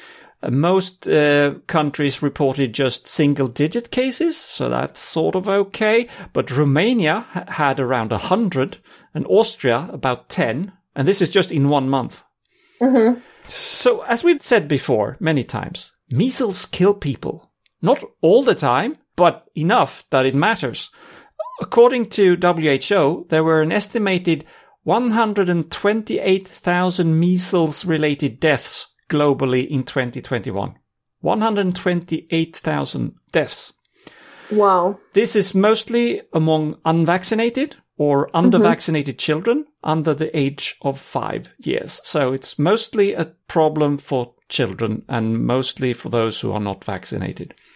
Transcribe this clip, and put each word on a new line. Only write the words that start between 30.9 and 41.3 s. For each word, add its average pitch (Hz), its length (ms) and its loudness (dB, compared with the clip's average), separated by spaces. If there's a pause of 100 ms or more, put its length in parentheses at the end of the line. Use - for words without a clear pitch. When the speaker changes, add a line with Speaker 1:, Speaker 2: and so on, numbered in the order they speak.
Speaker 1:
One 202 200 0
hundred 202 340 0
twenty-eight 165 800 -4
thousand 143 560 -4 (180)
deaths. - 400 -2 (800)
Speaker 2:
Wow. 196 480 4 (140)
Speaker 1:
This 226 220 2
is 190 200 0
mostly 226 640 2 (120)
among 160 520 0
unvaccinated 196 920 0 (200)
or 143 300 2
Speaker 2:
Mm-hmm. - 80 -6 (120)
Speaker 1:
undervaccinated 165 680 2
children 233 480 -2 (160)
under 156 320 0
the 156 240 -4
age 139 440 -4
of 135 180 -4
five - 600 -8